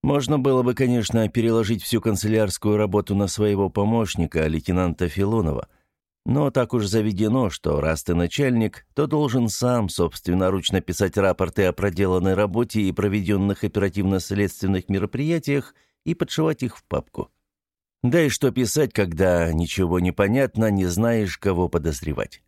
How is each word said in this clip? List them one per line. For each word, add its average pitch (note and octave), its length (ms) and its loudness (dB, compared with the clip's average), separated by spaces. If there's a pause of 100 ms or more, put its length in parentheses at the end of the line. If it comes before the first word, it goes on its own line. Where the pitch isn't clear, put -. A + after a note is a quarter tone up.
Можно C#3+ 360 0
было B2+ 240 2
бы, B2 100 0
конечно, A#2+ 560 0
переложить A2+ 540 0
всю A2+ 180 0
канцелярскую G#2 760 0
работу G#2 380 0
на G2 140 2
своего G2+ 420 0
помощника, G2+ 760 0
лейтенанта F2 600 0
Филонова – F#2+ 600 -2 (580)
но C#3 260 0
так B2 220 -2
уж A2 120 0
заведено, G#2+ 640 0
что D2+ 320 -2
раз D#2+ 220 -2
ты F2 100 -2
начальник, A2 800 0
то D3 140 0
должен C3 420 0
сам A#2+ 400 0
собственноручно F#2 880 0
писать F#2 380 -2
рапорты F#2+ 480 2
о F2+ 80 2
проделанной F#2 600 0
работе G#2 460 0
и F#2+ 100 2
проведенных G2+ 720 0
оперативно-следственных G2 1200 -2
мероприятиях C#3 880 -2 (320)
и D#3+ 80 -2
подшивать D#3+ 480 -2
их - 160 -6
в - 60 -20
папку. - 480 -8 (720)
Да B2+ 180 4
и D3 80 4
что A#2+ 220 0
писать, B2+ 420 0
когда F2 580 2
ничего E2+ 480 0
не F2+ 120 0
понятно, A2 580 2
не G2 160 2
знаешь, G#2+ 520 0
кого F2+ 320 0
подозревать. D#2 760 -4